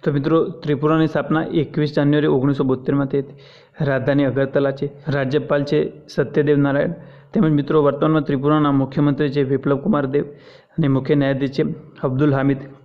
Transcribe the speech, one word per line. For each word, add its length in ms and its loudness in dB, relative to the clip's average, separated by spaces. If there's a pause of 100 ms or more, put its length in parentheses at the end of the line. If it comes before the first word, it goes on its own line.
તો 100 -2
મિત્રો, 240 0 (260)
ત્રિપુરાની 440 0
સ્થાપના 380 -2 (100)
એકવીસ 420 -2
જાન્યુઆરી 300 2
ઓગણીસો 380 0
બોતેરમાં 420 0
થઈ 120 -2
હતી. 200 -8 (420)
રાજધાની 440 0
અગરતલા 480 0
છે. 140 -6 (220)
રાજ્યપાલ 560 0
છે 140 0 (300)
સત્યદેવ 500 0
નારાયણ. 360 0 (380)
તેમજ 200 2
મિત્રો, 300 2
વર્તમાનમાં 420 2
ત્રિપુરાના 480 2
મુખ્યમંત્રી 580 0
છે 120 0
વિપ્લવ 340 0
કુમાર 300 -2
દેવ 180 -2 (460)
અને 180 0
મુખ્ય 260 2
ન્યાયાધીશ 360 0
છે 140 -2 (380)
અબ્દુલ 320 0
હામિદ 260 0 (240)